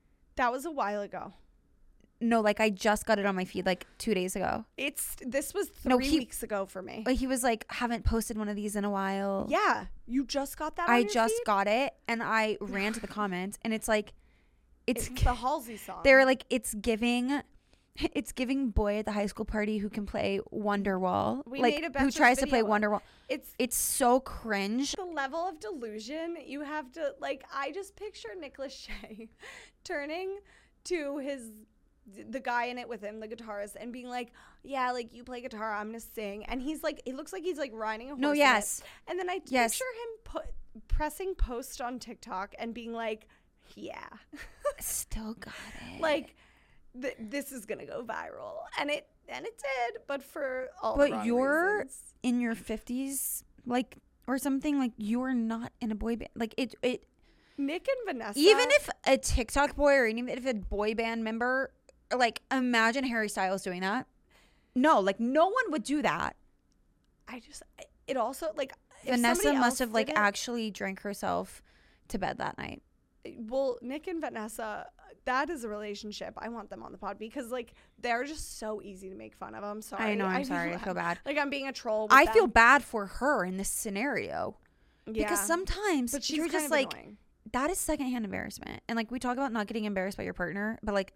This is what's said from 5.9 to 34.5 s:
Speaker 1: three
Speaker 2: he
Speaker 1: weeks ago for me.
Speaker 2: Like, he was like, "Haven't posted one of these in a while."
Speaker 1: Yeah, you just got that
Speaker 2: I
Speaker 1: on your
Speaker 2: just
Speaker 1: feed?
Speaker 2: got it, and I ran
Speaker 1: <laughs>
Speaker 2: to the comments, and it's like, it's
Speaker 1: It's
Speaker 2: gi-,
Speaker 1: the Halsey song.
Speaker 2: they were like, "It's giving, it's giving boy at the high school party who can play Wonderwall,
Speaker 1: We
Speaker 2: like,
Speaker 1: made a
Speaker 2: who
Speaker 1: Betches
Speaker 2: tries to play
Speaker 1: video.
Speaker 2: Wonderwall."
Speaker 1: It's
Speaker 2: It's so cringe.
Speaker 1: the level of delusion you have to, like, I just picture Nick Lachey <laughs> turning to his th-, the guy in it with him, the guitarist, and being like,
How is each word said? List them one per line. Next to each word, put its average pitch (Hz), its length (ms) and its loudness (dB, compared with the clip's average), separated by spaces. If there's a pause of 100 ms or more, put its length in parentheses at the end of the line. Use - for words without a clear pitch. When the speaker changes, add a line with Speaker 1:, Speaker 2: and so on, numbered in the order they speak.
Speaker 1:
three 254 120 2
Speaker 2:
he 311 120 4
Speaker 1:
weeks - 240 -6
ago 202 220 -2
for 190 160 -10
me. 202 220 -10
Speaker 2:
Like, 254 140 4
he 254 80 2
was 254 160 2
like, 233 260 2
"Haven't 233 360 -2
posted 226 340 2
one 214 100 -2
of 208 60 -2
these 208 220 -4
in 202 80 2
a 208 60 0
while." 196 600 0
Speaker 1:
Yeah, 294 360 2 (200)
you 254 180 0
just 277 320 -4
got 311 200 -6
that 339 120 0
Speaker 2:
I 240 100 8
Speaker 1:
on 240 40 6
your 208 100 0
Speaker 2:
just 226 220 4
Speaker 1:
feed? 240 120 -2
Speaker 2:
got 196 200 2
it, 233 280 2 (120)
and 233 160 -2
I 220 380 2
ran 196 320 -2
Speaker 1:
<laughs> - 20 -6
Speaker 2:
to 226 60 -6
the 202 80 -8
comments, 196 540 -4
and 220 120 0
it's 220 140 -4
like, 214 240 2 (720)
it's - 220 0
Speaker 1:
It's 254 100 -8
Speaker 2:
gi-, - 60 4
Speaker 1:
the 254 100 6
Halsey 240 440 -2
song. - 260 -12
Speaker 2:
they 277 100 12
were 269 100 12
like, 262 240 4
"It's - 260 -2
giving, 240 680 2 (540)
it's - 360 -2
giving 262 380 0
boy 208 280 2
at 214 60 -2
the 214 80 -2
high 208 140 2
school 214 180 -4
party 214 340 0
who 202 120 -2
can 208 160 -4
play 196 340 0 (120)
Wonderwall, 202 960 0
Speaker 1:
We 254 140 -6
Speaker 2:
like, 247 140 6
Speaker 1:
made 302 100 -2
a 277 160 -4
Speaker 2:
who 269 80 6
Speaker 1:
Betches - 80 -2
Speaker 2:
tries 254 220 8
to 262 80 0
play 254 160 4
Speaker 1:
video. 214 120 2
Speaker 2:
Wonderwall." 208 280 2 (260)
Speaker 1:
It's - 300 -6
Speaker 2:
It's 247 180 0
so 254 440 4
cringe. 220 720 -2
Speaker 1:
the 381 120 -6
level 294 440 -4
of 311 120 -8
delusion 294 840 -8
you 277 180 -10
have 294 300 -8
to, 302 280 -4
like, 277 320 -6
I 277 200 -4
just 381 240 -12
picture 415 420 -12
Nick 285 200 -14
Lachey 220 680 -12 (280)
<laughs> - 280 -20
turning 359 540 -4 (460)
to 294 340 -2
his 262 320 -6 (640)
th-, - 160 -18
the 262 100 -4
guy 240 260 0
in 247 120 -6
it 247 100 -10
with 214 140 -8
him, 208 180 -10
the 214 80 -12
guitarist, 214 500 -10
and 240 140 -10
being 247 160 -12
like, 247 240 -8 (300)